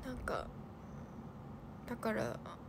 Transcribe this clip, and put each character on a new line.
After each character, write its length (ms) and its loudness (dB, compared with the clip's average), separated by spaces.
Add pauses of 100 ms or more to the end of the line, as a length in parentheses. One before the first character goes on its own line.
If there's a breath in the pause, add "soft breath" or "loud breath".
な 60 0
ん 60 0
か、 280 4 (1400)
だ 80 2
か 160 6
ら 260 6 (300)